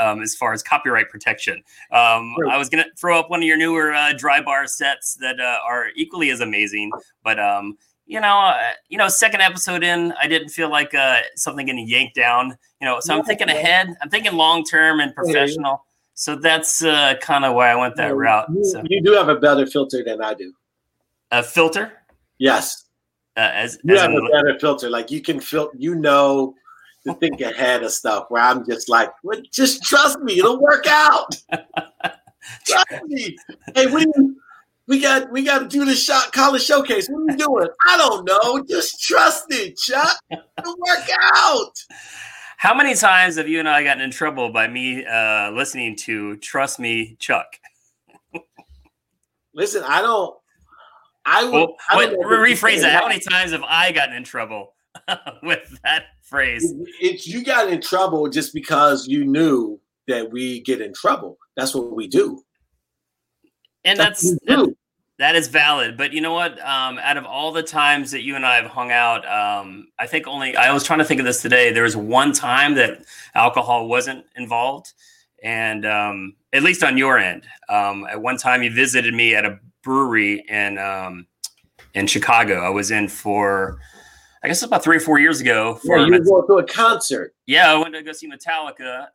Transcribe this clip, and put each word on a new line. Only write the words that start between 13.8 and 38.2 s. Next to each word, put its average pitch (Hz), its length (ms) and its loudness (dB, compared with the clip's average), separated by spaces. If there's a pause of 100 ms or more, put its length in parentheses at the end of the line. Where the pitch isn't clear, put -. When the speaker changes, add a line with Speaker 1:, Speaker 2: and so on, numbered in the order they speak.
Speaker 1:
I'm 151 80 -12
thinking 208 280 -2
long 160 260 2
term 156 380 2
and 139 100 -2
Speaker 2:
Yeah, - 140 -8
yeah. 160 80 0
Speaker 1:
professional. 143 500 -2 (300)
So - 220 -8
that's, 160 500 0
uh, 147 360 4
kinda 139 300 0
why 123 200 6
I 120 40 4
went 123 220 -2
that 113 120 -2
Speaker 2:
Yeah, 139 60 -2
Speaker 1:
route. 113 380 2
Speaker 2:
you, 202 100 -2
Speaker 1:
So. 190 240 -4
Speaker 2:
you 190 160 0
do 196 100 6
have 190 140 6
a 151 80 4
better 143 320 4
filter 131 380 -4
than 110 160 -6
I 107 140 -4
do. 92 180 -14 (800)
Speaker 1:
A - 120 2
filter? 170 480 0 (460)
Speaker 2:
Yes. - 480 0 (500)
Speaker 1:
Uh, 110 40 -2 (140)
as, 113 300 -6
Speaker 2:
You 175 120 6
Speaker 1:
as 190 60 8
Speaker 2:
have 160 100 4
Speaker 1:
in 151 140 0
Speaker 2:
a 156 40 -2
better 143 300 4
filter. 139 300 -2
Like, 117 220 -4
you 147 100 -6
can 143 200 -4
fil-, 151 360 -4
you 160 180 -4
know, 139 580 4 (520)
to 135 100 -6
think 143 260 -4
ahead 123 420 0
of 110 80 -4
stuff 107 380 -4
where 117 120 0
I'm 127 240 2
just 117 220 -6
like, 117 240 2 (120)
"Well, 208 180 -6 (100)
just 262 320 0
trust 285 380 2
me, 208 180 -2
it'll 247 220 4
work 294 260 4
out." 302 480 4 (160)
Speaker 1:
<laughs> - 1120 -12
Speaker 2:
"Trust - 220 2 (200)
me. 247 300 -8 (380)
Hey, 262 120 6
we, 311 180 2 (800)
we 269 140 2
got, 269 300 2
we 262 120 -2
gotta 269 240 2
do 277 180 0
this 269 180 2
shot, 262 280 2
college 269 320 2
showcase. 269 460 2
What 302 120 -6
are 311 100 0
you 269 60 -2
doing?" 262 300 0 (200)
"I 359 100 8
don't 220 300 2